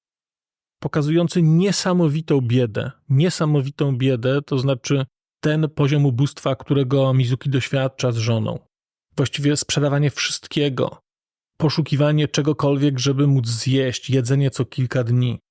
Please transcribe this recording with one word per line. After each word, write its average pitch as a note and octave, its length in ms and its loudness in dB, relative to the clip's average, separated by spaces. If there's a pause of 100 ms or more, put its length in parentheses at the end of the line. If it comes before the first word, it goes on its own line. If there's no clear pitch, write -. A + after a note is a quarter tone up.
(800)
Pokazujący D#3+ 640 0
niesamowitą E3 960 2
biedę, A#2+ 500 0 (180)
niesamowitą C#3+ 880 0
biedę, C3 460 0
to C#3 160 -2
znaczy C3+ 480 -2 (340)
ten D#3 280 0
poziom C#3+ 380 2
ubóstwa, C3+ 500 -2
którego C3+ 580 0
Mizuki C3 360 0
doświadcza C3 600 -2
z A#2 40 -2
żoną. A2+ 420 -2 (580)
Właściwie C#3+ 400 0
sprzedawanie C#3+ 540 0
wszystkiego, - 920 -4 (560)
poszukiwanie D3 720 0
czegokolwiek, C#3+ 680 0
żeby C#3 280 0
móc C3+ 200 2
zjeść, B2+ 640 -2
jedzenie C3+ 400 2
co - 140 -4
kilka B2+ 400 -2
dni. A#2+ 340 0 (120)